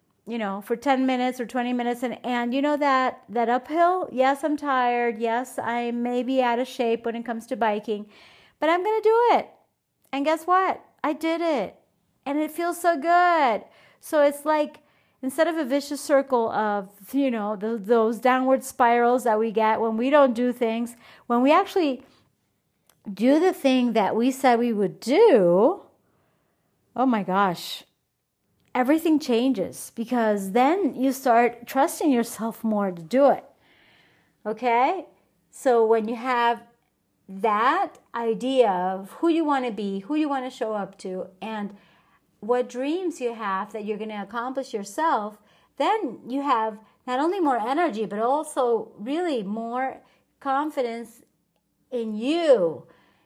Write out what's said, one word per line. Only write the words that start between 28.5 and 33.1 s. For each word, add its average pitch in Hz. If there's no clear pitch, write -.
everything 311
changes 240
because 214
then 277
you 262
start 240
trusting 320
yourself 226
more 208
to 170
do 254